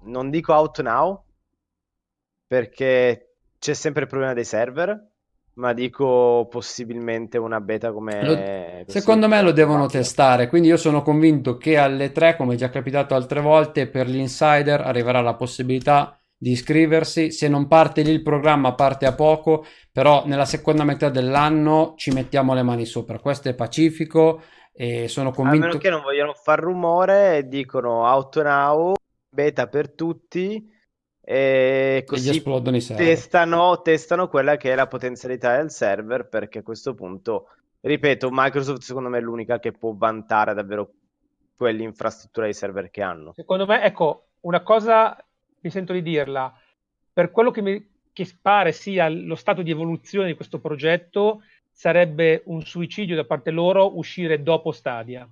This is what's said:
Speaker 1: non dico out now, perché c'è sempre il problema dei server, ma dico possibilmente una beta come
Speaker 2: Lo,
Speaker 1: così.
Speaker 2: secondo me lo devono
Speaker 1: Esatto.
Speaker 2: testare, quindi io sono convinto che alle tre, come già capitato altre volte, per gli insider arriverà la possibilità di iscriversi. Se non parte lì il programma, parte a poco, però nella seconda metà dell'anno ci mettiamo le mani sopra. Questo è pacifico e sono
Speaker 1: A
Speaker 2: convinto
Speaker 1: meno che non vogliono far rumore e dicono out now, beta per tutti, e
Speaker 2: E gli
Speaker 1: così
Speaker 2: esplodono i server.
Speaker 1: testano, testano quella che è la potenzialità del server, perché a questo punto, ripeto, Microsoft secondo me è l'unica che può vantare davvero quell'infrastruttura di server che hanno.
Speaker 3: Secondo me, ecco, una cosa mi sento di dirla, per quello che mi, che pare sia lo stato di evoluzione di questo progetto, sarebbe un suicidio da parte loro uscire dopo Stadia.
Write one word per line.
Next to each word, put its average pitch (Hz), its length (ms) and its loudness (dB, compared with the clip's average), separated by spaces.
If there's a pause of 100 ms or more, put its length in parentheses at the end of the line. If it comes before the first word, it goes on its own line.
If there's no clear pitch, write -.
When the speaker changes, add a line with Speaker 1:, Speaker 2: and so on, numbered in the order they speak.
Speaker 1:
non 127 260 -8
dico 160 240 0
out 151 260 2
now, 143 420 -2 (1300)
perché 127 880 0 (240)
c'è 151 160 -4
sempre 143 280 -4
il 131 60 -8
problema 135 240 -4
dei 120 120 -4
server, 147 600 -4 (500)
ma 123 180 -4
dico 123 760 2
possibilmente 117 880 -8
una 113 220 -4
beta 110 320 -6
come 107 300 -8
Speaker 2:
Lo, 151 120 2
Speaker 1:
così. 92 680 -8
Speaker 2:
secondo 220 260 4
me 214 160 4
lo 175 80 6
devono 151 360 4
Speaker 1:
Esatto. 135 120 -4
Speaker 2:
testare, 123 500 4
quindi 170 200 4
io 165 80 6
sono 151 260 2
convinto 147 540 2
che 160 200 0
alle 139 360 2
tre, 165 240 4
come 123 180 0
già 123 160 -4
capitato 135 460 -2
altre 131 240 -2
volte, 151 480 2
per 131 180 -2
gli 127 120 -2
insider 147 640 2
arriverà 123 400 0
la 117 120 0
possibilità 131 800 0 (220)
di 123 140 -2
iscriversi. 156 800 2
Se 151 160 -2
non 143 180 2
parte 156 360 4
lì 151 100 2
il 156 100 0
programma, 147 520 2
parte 135 320 0
a 127 80 2
poco, 156 500 2 (260)
però 139 360 4
nella 139 180 0
seconda 151 400 0
metà 143 240 0
dell'anno 151 880 2
ci - 160 -4
mettiamo 131 420 0
le 127 80 0
mani 120 220 -2
sopra. 113 340 -8
Questo 139 300 -4
è 123 60 -4
pacifico 160 880 0 (300)
e 117 360 -6
sono 135 220 -4
Speaker 1:
A - 20 -12
Speaker 2:
convinto 147 340 2
Speaker 1:
meno 165 120 -2
che 185 120 0
non 160 120 -4
vogliono 143 320 -2
far 151 260 0
rumore 180 800 2
e 135 100 -4
dicono 123 560 -2
out 135 360 2
now, 147 540 2 (340)
beta 143 380 -2
per 143 240 -4
tutti, 180 840 -8 (540)
e 135 680 2
Speaker 2:
E 131 60 -2
gli - 20 -12
Speaker 1:
così 131 260 -4
Speaker 2:
esplodono 131 460 -2
i 120 40 0
server. 113 240 -4
Speaker 1:
testano, 170 800 2
testano 165 460 0
quella 143 280 2
che 131 140 -4
è 131 60 2
la 131 100 2
potenzialità 123 680 -4
del 151 160 -2
server, 110 560 -4
perché 107 300 -8
a 101 40 -12
questo 113 320 -10
punto, 98 540 -8 (320)
ripeto, 139 500 -2
Microsoft 135 520 -2
secondo 127 260 -10
me 123 100 -4
è - 20 -2
l'unica 117 380 -6
che 113 140 -8
può 113 240 -8
vantare 110 580 -2
davvero 101 380 -8 (640)
quell'infrastruttura 110 920 -6
di 104 60 -4
server 98 380 -10
che 104 120 -10
hanno. 85 320 -10
Speaker 3:
Secondo 185 320 -4
me, 214 160 2
ecco, 185 440 -2 (160)
una 170 200 -2
cosa 220 540 2 (460)
mi 175 80 -8
sento 185 220 -8
di 180 100 -4
dirla, 135 520 -4 (580)
per 175 200 0
quello 240 180 4
che 233 100 -8
mi, 202 240 -4 (280)
che 180 160 -8 (120)
pare 196 300 4
sia 175 380 -2
lo 165 260 -6
stato - 280 -2
di 165 100 -4
evoluzione 165 560 -6
di 160 60 -6
questo - 260 -14
progetto, 170 800 -2 (320)
sarebbe 165 760 2
un 165 160 -8
suicidio 175 540 -8
da 151 80 -4
parte 156 260 -4
loro 185 480 2
uscire 160 460 -4
dopo 160 260 -2
Stadia. 123 600 -10